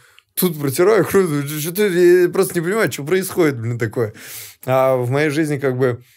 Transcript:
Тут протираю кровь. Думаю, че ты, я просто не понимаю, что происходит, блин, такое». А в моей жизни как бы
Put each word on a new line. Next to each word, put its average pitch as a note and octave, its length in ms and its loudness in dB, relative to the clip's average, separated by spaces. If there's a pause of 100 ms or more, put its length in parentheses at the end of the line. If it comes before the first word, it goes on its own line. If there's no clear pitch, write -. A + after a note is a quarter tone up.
(360)
Тут E3+ 240 -2
протираю E3+ 460 2
кровь. G3 220 2
Думаю, C#3+ 200 -4 (140)
че E3 100 -8
ты, F3+ 520 4
я F3 60 2
просто F3+ 300 -2
не D#3+ 60 -4
понимаю, F#3+ 260 0
что C#3+ 120 -10
происходит, E3+ 560 0
блин, A#2 200 -6
такое». A2+ 340 -4 (520)
А C3 300 2
в B2 140 -2
моей D3 200 0
жизни D3 280 -2
как B2+ 200 -2
бы B2 240 0 (160)